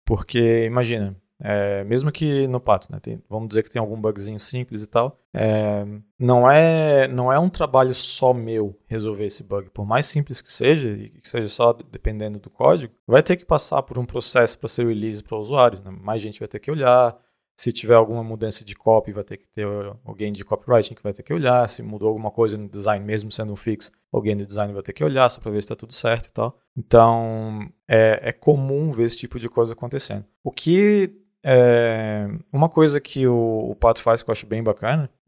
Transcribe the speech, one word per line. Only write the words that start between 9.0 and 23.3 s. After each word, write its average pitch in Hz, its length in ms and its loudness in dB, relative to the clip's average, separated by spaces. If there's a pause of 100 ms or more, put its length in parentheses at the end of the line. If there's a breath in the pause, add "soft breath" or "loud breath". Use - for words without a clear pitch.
esse - 160 -10
bug. 101 280 -8
Por 104 140 -10
mais 117 220 0
simples 143 340 -4
que - 120 -16
seja, 135 380 2
e 104 200 -10
que - 180 -20
seja 113 200 -4
só 120 240 2
de-, 117 180 -6
dependendo 107 480 -6
do - 100 -20
código, 139 460 2 (120)
vai 131 180 6
ter 180 120 0
que - 80 -10
passar 143 380 0
por 117 160 -10
um 123 80 -6
processo 120 520 0
pra - 100 -10
ser 120 180 -4
release 107 360 -4
pra - 140 -10
usuário, 113 480 2
né? 98 60 -18
Mais 98 320 -6
gente 104 160 -12
vai 110 100 -12
ter - 120 -14
que - 100 -10
olhar, 127 460 4 (400)
se - 160 -4
tiver 113 240 2
alguma 113 260 4
mudança 110 420 -8
de 104 120 -18
copy, 110 360 2
vai 101 120 -10
ter 101 120 -18
que - 120 -20
ter 104 180 -8 (380)
alguém 104 280 -8
de 98 120 -12
copywriting 113 500 0
que - 80 -20
vai 104 100 -6
ter - 120 -14
que 143 100 -6
olhar, 123 340 2
se - 140 -10
mudou 107 260 -4
alguma 110 220 -4
coisa 110 260 0
no 104 120 -12
design, 101 360 -4
mesmo 107 280 -4